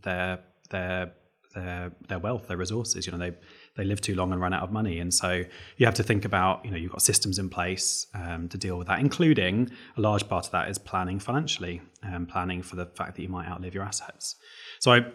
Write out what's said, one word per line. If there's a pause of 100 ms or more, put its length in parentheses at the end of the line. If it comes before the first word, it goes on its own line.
their, (300)
their, (420)
their, (160)
their
wealth,
their
resources.
You
know,
they, (420)
they
live
too
long
and
run
out
of
money.
And
so (340)
you
have
to
think
about,
you
know,
you've
got
systems
in
place,
um,
to
deal
with
that,
including (260)
a
large
part
of
that
is
planning
financially, (220)
um,
planning
for
the
fact
that
you
might
outlive
your
assets. (440)
So
I,